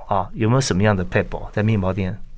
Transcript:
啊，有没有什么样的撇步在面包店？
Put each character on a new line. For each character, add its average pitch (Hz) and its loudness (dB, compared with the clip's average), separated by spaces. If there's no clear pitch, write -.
啊， 95 -2
有 110 0
没 120 4
有 135 4
什 107 0
么 92 2
样 107 6
的 92 0
撇 90 0
步 - -8
在 104 -2
面 110 2
包 92 0
店？ 92 -4